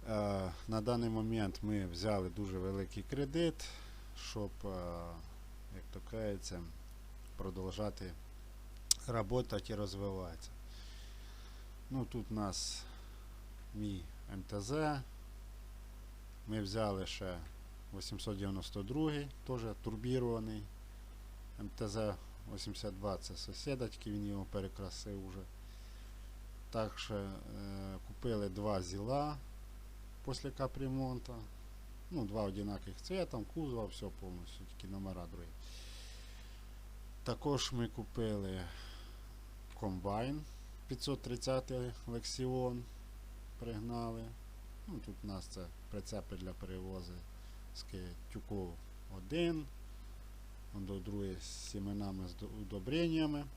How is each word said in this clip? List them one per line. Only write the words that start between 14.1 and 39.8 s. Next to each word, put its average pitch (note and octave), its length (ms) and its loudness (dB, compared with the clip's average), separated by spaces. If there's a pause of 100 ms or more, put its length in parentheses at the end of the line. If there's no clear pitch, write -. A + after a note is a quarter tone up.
М F#2+ 100 -2
Т G2+ 180 0
З. C#3+ 400 4 (1500)
Ми G#2+ 120 4
взяли G2+ 460 4
ще F2+ 320 0 (580)
вісімсот G2 400 0
дев'яносто G2 460 0
другий, C#3+ 460 4 (180)
теж B2+ 140 2 (220)
турбірований. A2+ 800 4 (1000)
М G#2 160 -2
Т A2 120 2
З G#2 260 4 (400)
вісімдесят G2+ 440 -2
два — G2 220 4
це - 160 -4
сусіда, B2+ 520 0
тільки - 220 -4
він G#2 160 2
його G2+ 180 2
перекрасив F#2+ 800 -2
уже. F#2+ 120 -4 (1300)
Так A2 280 4
що, - 160 0
е, G2 160 2 (760)
купили G#2+ 400 2
два G2+ 340 4
зіла B2 540 2 (880)
після C3+ 260 0
капремонту. C3 840 2 (760)
Ну, D#3 140 4
два G#2 180 2
одинакових G2+ 600 0
цвіта, F3+ 360 2 (160)
кузова, C3 300 2
все G2+ 220 -2 (140)
повністю, F2+ 440 -6
тільки - 280 -6
номера F#2+ 340 -2
другі. F2 220 -6 (1800)
Також C3 480 4
ми A#2 160 4
купили G#2 720 2 (1200)